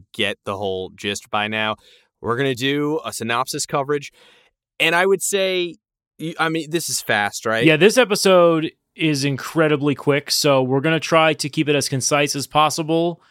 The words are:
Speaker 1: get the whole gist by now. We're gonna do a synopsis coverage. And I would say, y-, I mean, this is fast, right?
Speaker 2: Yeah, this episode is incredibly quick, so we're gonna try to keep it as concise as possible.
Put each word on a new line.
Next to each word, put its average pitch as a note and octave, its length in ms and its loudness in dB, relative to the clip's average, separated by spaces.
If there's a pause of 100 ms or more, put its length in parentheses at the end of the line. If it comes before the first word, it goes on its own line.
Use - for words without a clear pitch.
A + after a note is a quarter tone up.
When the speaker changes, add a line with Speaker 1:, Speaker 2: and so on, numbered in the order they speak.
(140)
Speaker 1:
get G2+ 320 -2
the G#2 100 -6
whole F#2+ 360 -6
gist G2+ 380 -8
by G#2+ 200 -2
now. G#2+ 260 -2 (460)
We're A#2 160 -4
gonna C3+ 180 -2
do D3 480 -2
a A2+ 80 -8
synopsis A#2 540 -4
coverage. C#3+ 480 -4 (640)
And E3 160 2
I F3 120 4
would G3 140 2
say, F#3 540 -2 (440)
y-, D#3+ 200 -8
I D#3+ 80 0
mean, D#3+ 220 -4
this D#3+ 180 -4
is B2+ 140 -6
fast, G#2 440 -2
right? A2+ 200 2
Speaker 2:
Yeah, D#3 100 6
this F#3 220 4
episode F3+ 760 4 (240)
is D3+ 300 0
incredibly D3 720 0
quick, C#3+ 360 -2
so C#3 320 2
we're C3 160 0
gonna D#3 200 0
try D#3+ 340 2
to C#3+ 160 -6
keep D3 180 -2
it D3 80 2
as C3+ 140 0
concise C#3+ 440 0
as C#3+ 140 -6
possible. E3 840 0